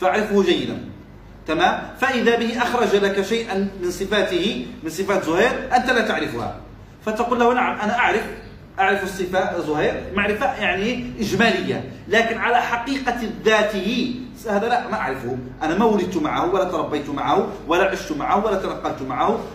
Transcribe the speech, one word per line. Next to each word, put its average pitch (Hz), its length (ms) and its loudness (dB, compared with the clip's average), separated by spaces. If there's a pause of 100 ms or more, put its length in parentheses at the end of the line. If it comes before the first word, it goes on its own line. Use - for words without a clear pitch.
فأعرفه 202 420 4
جيدًا. 151 360 2 (680)
تمام؟ 175 360 2 (180)
فإذا 233 380 2
به 233 240 -2
أخرج 240 340 2
لك 196 260 2
شيئًا 196 460 -2 (140)
من 180 80 -2
صفاته، 190 760 0 (160)
من 160 80 -6
صفات 190 340 0
زهير، 214 520 2
أنت 247 140 2
لا 233 180 2
تعرفها. 131 480 -4 (500)
فتقول 233 340 0
له: 240 140 6
"نعم، 190 260 0
أنا 208 180 0
أعرف، 226 280 2 (520)
أعرف 196 240 4
الصفة 185 580 -2
زهير 156 420 0 (120)
معرفة 202 400 0
يعني 208 680 -2
إجمالية، 190 680 0 (180)
لكن 226 300 2
على 226 180 2
حقيقة 240 640 -2 (240)
ذاته 208 760 2 (280)
هذا 208 200 0
لا، - 200 0
ما 214 80 -2
أعرفه، 127 400 -4 (260)
أنا 170 160 0
ما 233 60 4
ولدت 202 320 2
معه، 151 380 0
ولا 185 100 4
تربيت 151 460 -4
معه، 139 380 2 (200)
ولا 175 160 4
عشت 190 280 -2
معه، 147 340 2
ولا 202 100 2
تنقلت 156 460 -4
معه". 143 380 0 (140)